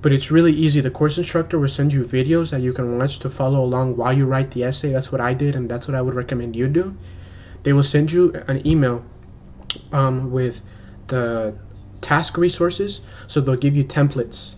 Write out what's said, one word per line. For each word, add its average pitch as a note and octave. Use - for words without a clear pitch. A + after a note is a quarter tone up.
but D3
it's C#3
really D#3+
easy. D3+
The C3
course D3+
instructor E3+
will C#3
send C#3+
you C3
videos D#3
that C3+
you B2+
can A#2+
watch C3+
to C3
follow C3+
along B2+
while A#2+
you C#3
write C3+
the B2
essay. C3+
That's C3
what B2
I B2
did, C#3
and B2
that's A#2+
what C#3
I B2+
would B2+
recommend A#2+
you B2
do. F3+
They C#3+
will C#3
send D3+
you F3
an C3+
email, C#3
um, C3
with B2+
the A#2
task D#3
resources, F3
so -
they'll C3
give C#3+
you C#3+
templates. -